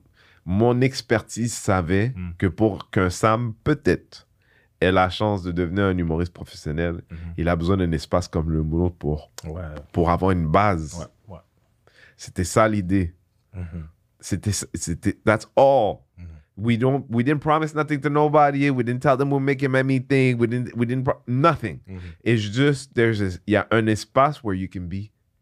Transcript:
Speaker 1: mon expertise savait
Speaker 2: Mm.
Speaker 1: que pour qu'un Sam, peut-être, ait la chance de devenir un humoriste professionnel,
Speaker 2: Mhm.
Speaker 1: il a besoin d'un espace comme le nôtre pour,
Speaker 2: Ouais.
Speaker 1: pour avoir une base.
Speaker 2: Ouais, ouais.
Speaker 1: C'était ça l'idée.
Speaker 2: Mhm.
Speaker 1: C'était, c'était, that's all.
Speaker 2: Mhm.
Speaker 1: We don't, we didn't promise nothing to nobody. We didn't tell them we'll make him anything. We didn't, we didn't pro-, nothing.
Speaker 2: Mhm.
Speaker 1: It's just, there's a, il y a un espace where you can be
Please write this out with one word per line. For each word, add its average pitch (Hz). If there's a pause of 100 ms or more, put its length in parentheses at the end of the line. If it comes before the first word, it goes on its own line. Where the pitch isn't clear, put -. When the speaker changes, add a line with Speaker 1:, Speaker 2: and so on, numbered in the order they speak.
(440)
Speaker 1:
mon 117
expertise 117
savait 95
Speaker 2:
Mm. 90
Speaker 1:
que 98
pour 95
qu'un 92
Sam, 110 (100)
peut-être, - (520)
ait 90
la 92
chance 104
de 90
devenir 87
un 92
humoriste 85
professionnel, 82
Speaker 2:
Mhm. 85 (220)
Speaker 1:
il 85
a 87
besoin 85
d'un 87
espace 87
comme 80
le 80
nôtre 85
pour, 76 (140)
Speaker 2:
Ouais. 82 (300)
Speaker 1:
pour 85
avoir 90
une 85
base. 82
Speaker 2:
Ouais, -
ouais. 80 (760)
Speaker 1:
C'était -
ça 110
l'idée. 98 (400)
Speaker 2:
Mhm. 85 (340)
Speaker 1:
C'était, 98
c'était, - (100)
that's 107 (100)
all. 131 (200)
Speaker 2:
Mhm. 87 (320)
Speaker 1:
We 113
don't, 131
we 117
didn't 147
promise 156
nothing 147
to 147
nobody. 143
We 127
didn't 123
tell 135
them 139
we'll 139
make 135
him 131
anything. 131
We 117
didn't, 123
we 120
didn't 131
pro-, -
nothing. 123
Speaker 2:
Mhm. 95 (260)
Speaker 1:
It's 113 (100)
just, 135
there's 113
a, 90
il 101
y -
a 98
un 110
espace 131
where 101
you 92
can 92
be 98 (320)